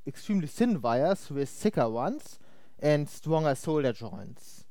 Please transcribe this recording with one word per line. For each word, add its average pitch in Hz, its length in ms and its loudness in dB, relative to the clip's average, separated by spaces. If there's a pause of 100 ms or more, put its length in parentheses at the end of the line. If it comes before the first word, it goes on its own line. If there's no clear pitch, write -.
extremely 185 400 -2
thin 220 340 2
wires 127 500 2
with 139 180 -2
thicker 151 400 2
ones 135 500 -4 (400)
and 147 300 4
stronger 156 460 2
solder 147 380 0
joints. - 800 -10